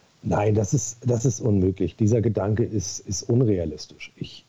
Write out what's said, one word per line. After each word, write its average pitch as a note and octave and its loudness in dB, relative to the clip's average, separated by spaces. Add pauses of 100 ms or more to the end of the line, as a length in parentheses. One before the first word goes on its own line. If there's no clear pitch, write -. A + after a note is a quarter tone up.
(220)
Nein, G#2 2
das G#2+ 0
ist, - -2 (100)
das A#2+ 2
ist C3+ 0
unmöglich. F#2+ 0
Dieser A2+ 2
Gedanke G#2 0
ist, G2 -6
ist - -8
unrealistisch. F#2+ -2
Ich - -14